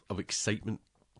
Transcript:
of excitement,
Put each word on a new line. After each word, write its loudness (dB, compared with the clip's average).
of 0
excitement, 0